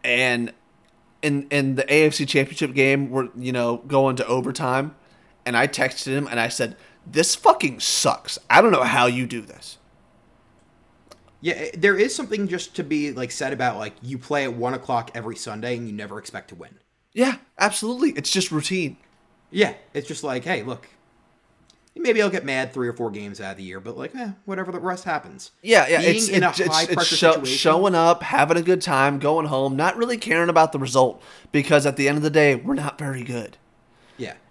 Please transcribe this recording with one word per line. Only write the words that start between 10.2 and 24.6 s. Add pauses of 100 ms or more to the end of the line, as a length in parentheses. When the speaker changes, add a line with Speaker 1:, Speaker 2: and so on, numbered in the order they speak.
Speaker 2:
Yeah,
eh,
there
is
something
just
to
be,
like,
said
about,
like,
you
play
at
one
o'clock
every
Sunday
and
you
never
expect
to
win. (340)
Speaker 1:
Yeah, (220)
absolutely.
It's
just
routine. (540)
Speaker 2:
Yeah, (200)
it's
just
like,
"Hey,
look, (1040)
maybe
I'll
get
mad
three
or
four
games
out
of
the
year,
but,
like,
eh, (160)
whatever,